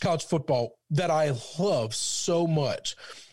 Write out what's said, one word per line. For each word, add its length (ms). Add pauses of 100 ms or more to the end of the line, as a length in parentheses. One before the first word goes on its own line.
college 240
football 520 (120)
that 220
I 200 (260)
love 380
so 500
much 520 (360)